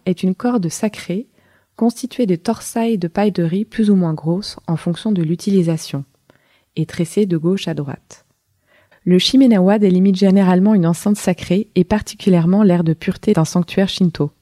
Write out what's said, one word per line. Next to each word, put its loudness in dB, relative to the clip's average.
est -4
une -2
corde -2
sacrée -8
constituée -2
de 0
torsailles -4
de -4
paille -2
de -2
riz -2
plus -2
ou 4
moins 2
grosses -6
en -2
fonction -4
de 0
l'utilisation, -2
et -2
tressée -2
de -2
gauche -2
à -4
droite. -12
Le 4
shimenawa 4
délimite 4
généralement 4
une 2
enceinte 0
sacrée -4
et 4
particulièrement 0
l'aire 4
de 0
pureté -2
d'un 2
sanctuaire -2
shinto. -2